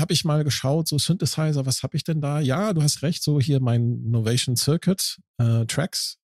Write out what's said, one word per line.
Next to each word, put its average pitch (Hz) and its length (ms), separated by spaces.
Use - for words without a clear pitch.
hab 160 100
ich 170 140
mal 151 180
geschaut, 139 460
so 147 100
Synthesizer, 156 680
was - 180
hab - 100
ich 147 80
denn 160 180
da? 143 200
Ja, 165 320
du 156 100
hast - 200
recht, 170 200
so 147 180
hier 135 200
mein 117 500
Novation 117 460
Circuit, - 640
äh, 117 280
Tracks, - 580